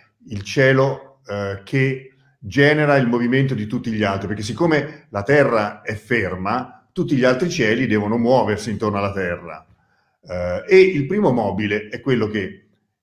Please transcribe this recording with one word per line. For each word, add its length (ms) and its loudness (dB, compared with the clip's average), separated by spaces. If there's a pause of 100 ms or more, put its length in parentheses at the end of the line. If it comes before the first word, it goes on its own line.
(280)
il 140 -10
cielo, 840 0
eh, 380 -6
che 540 -4 (200)
genera 600 4
il 100 2
movimento 460 2
di 140 -4
tutti 220 -6
gli 140 -2
altri, 240 -2
perché 160 -6
siccome 680 -2
la 120 -4
Terra 580 2
è 140 -8
ferma, 960 -4
tutti 240 -2
gli 80 2
altri 260 2
cieli 380 0
devono 300 0
muoversi 520 0
intorno 280 -4
alla 160 -2
Terra. 520 -8 (640)
Eh, 400 -6
e 100 6
il 280 6
primo 260 0
mobile 560 -2
è 140 -12
quello 260 0
che, 400 -8 (360)